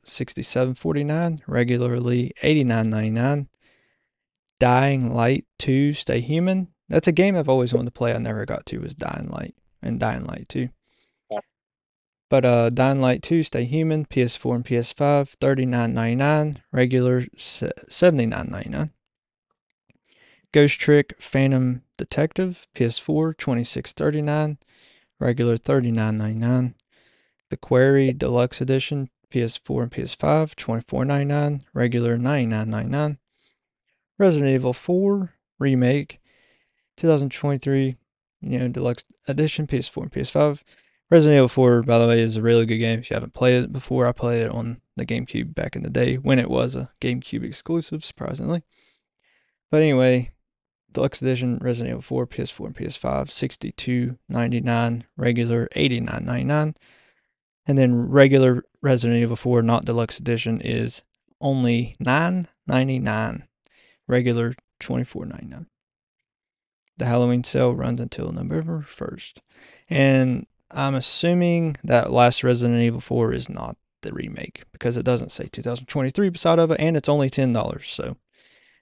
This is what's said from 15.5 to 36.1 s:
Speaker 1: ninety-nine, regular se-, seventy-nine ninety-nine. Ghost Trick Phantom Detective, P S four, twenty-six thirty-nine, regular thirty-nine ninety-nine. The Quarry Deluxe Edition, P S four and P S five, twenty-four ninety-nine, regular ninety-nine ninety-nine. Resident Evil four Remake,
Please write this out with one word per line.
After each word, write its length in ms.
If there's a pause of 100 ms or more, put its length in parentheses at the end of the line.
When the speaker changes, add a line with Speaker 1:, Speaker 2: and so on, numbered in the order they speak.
Speaker 1:
ninety-nine, 600 (180)
regular 540 (100)
se-, 360 (180)
seventy-nine 600
ninety-nine. 400 (1600)
Ghost 260
Trick 380
Phantom 640 (160)
Detective, 760
P 120
S 140
four, 340
twenty-six 580
thirty-nine, 680 (600)
regular 380
thirty-nine 580
ninety-nine. 600 (720)
The 80
Quarry 560
Deluxe 480
Edition, 480 (200)
P 120
S 160
four 240
and 100
P 120
S 100
five, 420
twenty-four 500
ninety-nine, 560 (120)
regular 440
ninety-nine 520
ninety-nine. 480 (1000)
Resident 340
Evil 200
four 600 (260)
Remake, 640 (760)